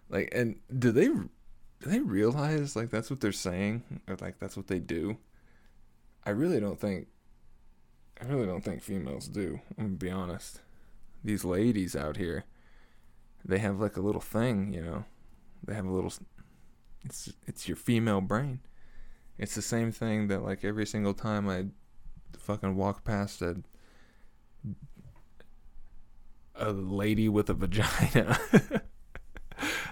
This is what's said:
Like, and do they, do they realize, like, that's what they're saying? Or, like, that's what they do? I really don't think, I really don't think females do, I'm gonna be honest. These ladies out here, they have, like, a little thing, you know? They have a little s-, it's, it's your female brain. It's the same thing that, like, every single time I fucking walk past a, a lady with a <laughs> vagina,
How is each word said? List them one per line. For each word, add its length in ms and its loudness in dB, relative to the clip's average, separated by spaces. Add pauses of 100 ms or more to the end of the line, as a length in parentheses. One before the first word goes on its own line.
Like, 240 0
and 240 0 (200)
do 140 6
they, 160 8
do 240 2 (540)
they 160 2
realize, 720 2
like, 160 -2
that's 200 -2
what 100 -4
they're 120 2
saying? 500 0 (260)
Or, 120 -4
like, 200 -8
that's 160 -8
what 100 -8
they 140 0
do? 360 -2 (1080)
I 60 0
really 300 4
don't 200 -2
think, 260 -2 (1120)
I 60 -10
really 200 0
don't 180 -2
think 180 -4
females 460 -6
do, 320 -4 (180)
I'm 80 -2
gonna 100 -2
be 140 -4
honest. 500 -6 (640)
These 200 0
ladies 520 2
out 220 -2
here, 260 -2 (1000)
they 140 4
have, 220 2
like, 160 2
a 60 -2
little 180 2
thing, 520 0
you 100 -4
know? 220 -6 (600)
They 100 -6
have 120 -2
a 60 -2
little 180 2
s-, 100 -10 (840)
it's, 280 -10 (140)
it's 200 -8
your 100 -4
female 440 4
brain. 400 -2 (800)
It's 180 -4
the 60 -2
same 280 0
thing 380 0
that, 160 0
like, 200 -4
every 220 0
single 280 2
time 340 0
I 180 0 (720)
fucking 380 0
walk 260 0
past 400 0
a, 140 0 (3000)
a 180 -2
lady 560 2
with 220 4
a 40 4
<laughs> 0 -
vagina, 840 4 (1500)